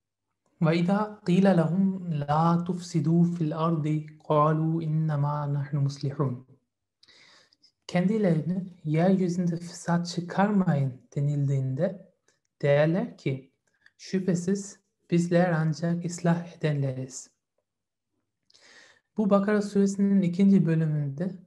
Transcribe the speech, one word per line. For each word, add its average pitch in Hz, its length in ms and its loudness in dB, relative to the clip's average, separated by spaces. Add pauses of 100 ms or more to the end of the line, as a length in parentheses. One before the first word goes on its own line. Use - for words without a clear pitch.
(640)
Ve 165 160 2
izâ 202 480 -2
qîle 190 300 4
lehum 175 640 0
lâ 165 460 2
tufsidû 170 720 0
fil 160 220 -4
ardi 156 480 -2
kâlû 156 760 0
innemâ 147 720 -2
nahnu 143 260 -4
muslihûn. 135 680 -4 (1400)
Kendilerine 180 800 0 (180)
yeryüzünde 175 720 0
fesat 170 500 -4
çıkarmayın 175 960 0 (140)
denildiğinde 143 960 -2 (500)
derler 156 560 2
ki, - 340 -6 (460)
"Şüphesiz 185 840 -4 (300)
bizler 175 420 2
ancak 165 520 -2
ıslah 170 520 -2
edenleriz." 135 720 -4 (1900)
Bu 208 140 2
Bakara 202 320 4
suresinin 196 600 2
ikinci 180 440 4
bölümünde, 156 640 -2 (160)